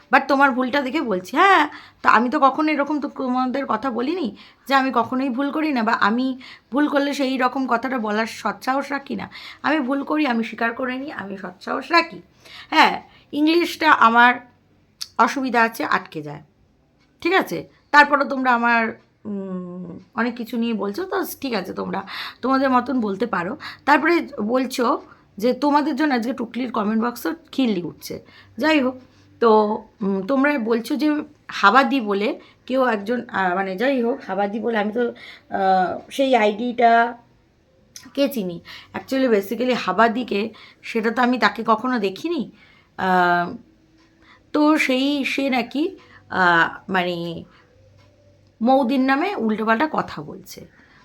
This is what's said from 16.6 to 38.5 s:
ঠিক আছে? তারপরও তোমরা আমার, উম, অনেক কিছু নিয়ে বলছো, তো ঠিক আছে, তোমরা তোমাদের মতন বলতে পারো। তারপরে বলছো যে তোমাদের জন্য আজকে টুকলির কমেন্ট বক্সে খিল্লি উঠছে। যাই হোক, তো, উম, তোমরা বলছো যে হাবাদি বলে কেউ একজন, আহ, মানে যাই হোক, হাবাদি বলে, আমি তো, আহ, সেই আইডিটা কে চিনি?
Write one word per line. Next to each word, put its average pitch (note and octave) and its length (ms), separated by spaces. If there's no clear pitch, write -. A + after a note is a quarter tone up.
ঠিক E4+ 120
আছে? E3+ 340
তারপরও C#4+ 320
তোমরা C4 300
আমার, A#3 460
উম, F#3 760
অনেক A#3 220
কিছু A#3+ 220
নিয়ে A#3 160
বলছো, G3+ 320
তো F#4 180
ঠিক C4 120
আছে, F#3+ 200
তোমরা F#3 300
তোমাদের C4+ 280
মতন B3+ 320
বলতে G#3 240
পারো। G3 320
তারপরে D4+ 420
বলছো B3+ 600
যে A#3+ 160
তোমাদের C#4+ 420
জন্য D4+ 180
আজকে A#3+ 200
টুকলির A#3 380
কমেন্ট A3 320
বক্সে A#3+ 260
খিল্লি A3 300
উঠছে। - 380
যাই D4+ 240
হোক, B3+ 180
তো, G#3+ 440
উম, F#3+ 260
তোমরা C#4 320
বলছো A#3 360
যে D4 200
হাবাদি B3 500
বলে G#3 380
কেউ B3+ 200
একজন, A3 440
আহ, F#3 260
মানে F#3+ 220
যাই B3 260
হোক, B3 240
হাবাদি G3+ 320
বলে, A3+ 180
আমি G#3 160
তো, A#3+ 160
আহ, F#3+ 880
সেই C4+ 260
আইডিটা A#3 840
কে C#4 160
চিনি? F#3 300